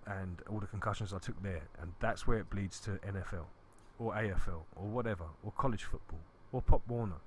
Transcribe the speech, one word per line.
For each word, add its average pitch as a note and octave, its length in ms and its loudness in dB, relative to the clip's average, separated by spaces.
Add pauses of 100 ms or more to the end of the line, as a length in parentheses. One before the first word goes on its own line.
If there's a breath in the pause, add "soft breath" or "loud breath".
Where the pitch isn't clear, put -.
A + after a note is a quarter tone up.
and F#2+ 440 -6
all G#2+ 100 -2
the G2 60 -4
concussions G2+ 460 -2
I G2 60 -4
took F#2 240 -6
there, F2+ 260 -4 (120)
and E2+ 200 -8
that's - 260 0
where A#2 120 8
it G#2 120 -4
bleeds G2 300 -2
to G2 260 -4
N G2 100 -4
F F#2 180 -4
L E2+ 140 -6 (500)
or A2+ 160 -2
A G#2+ 160 0
F - 180 4
L E2 180 -4 (100)
or F#2+ 100 -8
whatever, G#2+ 380 -2 (180)
or G#2 100 -6
college - 320 0
football - 360 -2 (320)
or B2+ 100 0
Pop C#3+ 260 10
Warner. A2+ 380 -2